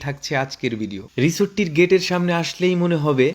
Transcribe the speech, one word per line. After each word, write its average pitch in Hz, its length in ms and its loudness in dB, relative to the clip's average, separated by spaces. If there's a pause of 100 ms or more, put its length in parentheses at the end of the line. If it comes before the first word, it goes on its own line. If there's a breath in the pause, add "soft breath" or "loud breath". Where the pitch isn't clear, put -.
থাকছে 143 260 -8 (120)
আজকের 135 380 -6
ভিডিও। 98 220 -8 (220)
রিসোর্টটির 196 520 0
গেটের 180 320 4
সামনে 175 240 0
আসলেই 175 420 -2
মনে 175 220 2
হবে 147 380 2